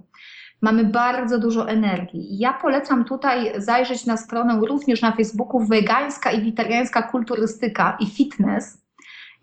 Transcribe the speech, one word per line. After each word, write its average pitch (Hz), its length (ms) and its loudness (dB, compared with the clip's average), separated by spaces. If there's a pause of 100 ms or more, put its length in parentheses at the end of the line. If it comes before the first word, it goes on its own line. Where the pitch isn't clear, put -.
(600)
Mamy 220 240 4
bardzo 240 540 0
dużo 226 300 0
energii. 196 720 -2
Ja 247 140 0
polecam 269 520 0
tutaj 240 560 -2
zajrzeć 240 440 0
na 226 120 0
stronę 233 500 0
również 277 340 0
na 226 100 4
Facebooku 226 480 0
Wegańska 226 720 2
i 214 100 0
Witariańska 226 600 0
Kulturystyka 220 960 -2
i 214 80 -2
Fitness. - 760 0 (600)